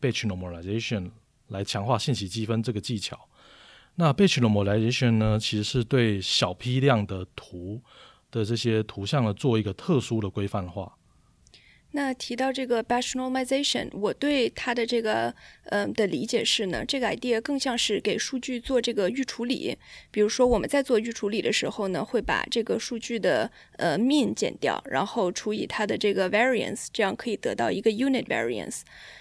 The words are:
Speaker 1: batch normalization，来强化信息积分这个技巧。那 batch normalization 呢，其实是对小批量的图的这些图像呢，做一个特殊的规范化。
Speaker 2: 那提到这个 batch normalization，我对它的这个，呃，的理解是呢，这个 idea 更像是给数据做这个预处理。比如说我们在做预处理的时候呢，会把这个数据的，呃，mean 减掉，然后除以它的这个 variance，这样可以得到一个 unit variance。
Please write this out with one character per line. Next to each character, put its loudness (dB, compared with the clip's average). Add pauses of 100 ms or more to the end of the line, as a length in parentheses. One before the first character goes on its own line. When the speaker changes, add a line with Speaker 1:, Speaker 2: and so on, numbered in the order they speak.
Speaker 1:
batch -2
normalization， -4 (360)
来 -6
强 -4
化 2
信 0
息 -4
积 -4
分 0
这 -2
个 -2
技 -4
巧。 -8 (760)
那 4
batch 4
normalization 4
呢， 4
其 -2
实 0
是 0
对 2
小 0
批 -2
量 6
的 -6 (100)
图 -10 (500)
的 0
这 0
些 2
图 -8
像 2
呢， 2
做 2
一 0
个 -2
特 2
殊 0
的 -2
规 -2
范 -4
化。 -10 (960)
Speaker 2:
那 -2
提 -6
到 0
这 -4
个 2
batch 0
normalization， 0
我 0
对 2
它 -4
的 0
这 0
个， 0 (300)
呃， 0
的 2
理 -2
解 0
是 0
呢， -4
这 -2
个 0
idea 0
更 -2
像 -2
是 0
给 0
数 -4
据 -4
做 0
这 -2
个 2
预 -4
处 -6
理。 -4 (360)
比 2
如 6
说 4
我 4
们 -2
在 2
做 4
预 -4
处 -4
理 0
的 0
时 0
候 -4
呢， -2
会 -2
把 -2
这 0
个 0
数 -6
据 -4
的， 2 (260)
呃， 0
mean 2
减 -2
掉， 0
然 -2
后 -2
除 -6
以 -4
它 -4
的 -2
这 2
个 0
variance， 0
这 -2
样 0
可 -6
以 -2
得 -4
到 0
一 -2
个 4
unit 0
variance。 -4 (400)